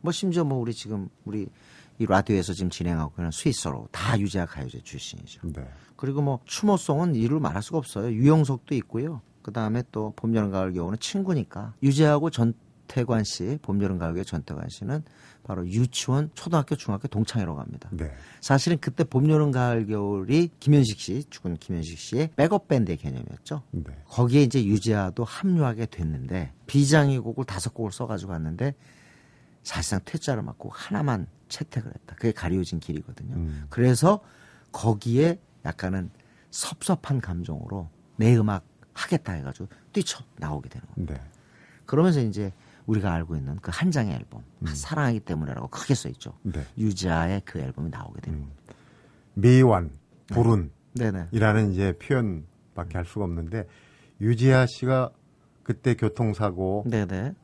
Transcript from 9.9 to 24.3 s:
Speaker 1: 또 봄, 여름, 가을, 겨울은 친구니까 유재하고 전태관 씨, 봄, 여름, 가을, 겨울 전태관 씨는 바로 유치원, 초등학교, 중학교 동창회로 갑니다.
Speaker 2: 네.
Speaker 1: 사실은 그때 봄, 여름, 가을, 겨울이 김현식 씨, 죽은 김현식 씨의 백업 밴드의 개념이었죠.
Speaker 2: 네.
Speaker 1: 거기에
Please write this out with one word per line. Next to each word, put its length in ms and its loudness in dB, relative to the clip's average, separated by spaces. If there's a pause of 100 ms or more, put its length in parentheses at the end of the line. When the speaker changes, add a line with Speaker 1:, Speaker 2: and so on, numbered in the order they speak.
Speaker 1:
또 240 -4
봄, 180 0
여름, 160 2
가을, 220 -2
겨울은 260 -4
친구니까 840 -4
유재하고 500 4
전태관 920 0
씨, 380 -4
봄, 200 -2
여름, 160 -2
가을, 180 -4
겨울 100 -4
전태관 420 -8
씨는 360 -6 (400)
바로 240 -6
유치원, 680 0
초등학교, 420 -2
중학교 320 -6
동창회로 480 -2
갑니다. 380 -12
Speaker 2:
네. 180 -6 (300)
Speaker 1:
사실은 400 2
그때 240 -2
봄, 240 2
여름, 220 4
가을, 360 2
겨울이 640 2 (100)
김현식 400 4
씨, 300 -4
죽은 280 -6
김현식 400 -8
씨의 380 -4
백업 320 2
밴드의 300 2
개념이었죠. 720 -8
Speaker 2:
네. 120 -6 (220)
Speaker 1:
거기에 360 4